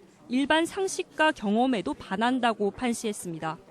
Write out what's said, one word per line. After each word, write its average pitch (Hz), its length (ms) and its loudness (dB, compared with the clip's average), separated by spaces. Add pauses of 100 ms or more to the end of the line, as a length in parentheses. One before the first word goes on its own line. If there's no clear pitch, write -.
(300)
일반 285 360 2
상식과 370 680 0
경험에도 233 600 0
반한다고 226 760 0
판시했습니다. 190 840 -4 (140)